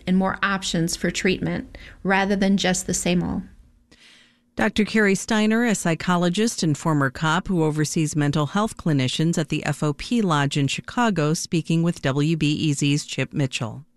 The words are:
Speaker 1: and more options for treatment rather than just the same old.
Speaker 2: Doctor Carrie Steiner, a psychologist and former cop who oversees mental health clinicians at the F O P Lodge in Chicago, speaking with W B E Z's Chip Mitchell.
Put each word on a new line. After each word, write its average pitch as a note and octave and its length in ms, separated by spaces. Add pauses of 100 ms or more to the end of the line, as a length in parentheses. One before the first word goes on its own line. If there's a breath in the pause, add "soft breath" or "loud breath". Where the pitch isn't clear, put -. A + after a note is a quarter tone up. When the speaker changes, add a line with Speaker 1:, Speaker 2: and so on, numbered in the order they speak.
Speaker 1:
and F#3 120
more F#3+ 240
options F#3+ 540
for F3 140
treatment F3 680 (240 loud breath)
rather G3 340
than G3 220
just F3+ 280
the F#3+ 60
same F3 300
old. F#3 200 (1120 soft breath)
Speaker 2:
Doctor G#3+ 300
Carrie G3+ 300
Steiner, A3 500
a A3+ 100
psychologist F3+ 880
and D#3 140
former D3 320
cop D#3+ 400
who E3+ 160
oversees D3+ 500
mental D3 340
health G#3+ 280
clinicians D#3 640
at D#3 100
the - 160
F - 180
O D3+ 120
P - 260
Lodge D3+ 380
in C#3 100
Chicago, E3 640
speaking E3 500
with E3+ 200
W D3 340
B D3+ 160
E D3 220
Z's C#3+ 320
Chip - 260
Mitchell. B2+ 540 (100)